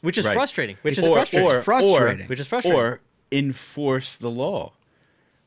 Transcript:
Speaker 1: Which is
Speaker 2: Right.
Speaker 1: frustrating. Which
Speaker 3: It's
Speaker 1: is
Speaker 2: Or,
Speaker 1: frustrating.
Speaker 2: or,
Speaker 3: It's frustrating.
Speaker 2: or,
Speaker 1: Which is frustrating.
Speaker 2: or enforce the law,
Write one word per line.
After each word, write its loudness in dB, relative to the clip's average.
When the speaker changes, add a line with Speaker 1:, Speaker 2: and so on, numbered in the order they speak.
Speaker 1:
Which -4
is 0
Speaker 2:
Right. 2
Speaker 1:
frustrating. -2
Which -2
Speaker 3:
It's 0
Speaker 1:
is 4
Speaker 2:
Or, 6
Speaker 1:
frustrating. 2
Speaker 2:
or, 4
Speaker 3:
It's -2
frustrating. 2
Speaker 2:
or, -20
Speaker 1:
Which -8
is -10
frustrating. 0
Speaker 2:
or -2
enforce -4
the -8
law, -6